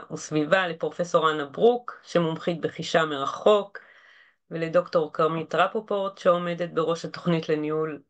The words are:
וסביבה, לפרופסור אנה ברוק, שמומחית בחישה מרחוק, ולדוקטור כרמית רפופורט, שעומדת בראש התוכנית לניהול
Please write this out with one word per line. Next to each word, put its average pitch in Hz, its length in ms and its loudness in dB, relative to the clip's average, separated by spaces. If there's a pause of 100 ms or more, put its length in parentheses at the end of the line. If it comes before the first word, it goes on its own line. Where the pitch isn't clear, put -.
(120)
וסביבה, 160 560 0
לפרופסור 165 600 0
אנה 151 140 -2
ברוק, 220 600 2
שמומחית 165 560 -2
בחישה 165 440 0
מרחוק, 175 760 2 (720)
ולדוקטור 165 640 0
כרמית 160 420 -2
רפופורט, 190 640 -2
שעומדת 175 520 0
בראש 165 340 -2
התוכנית 165 440 -2
לניהול 156 600 -2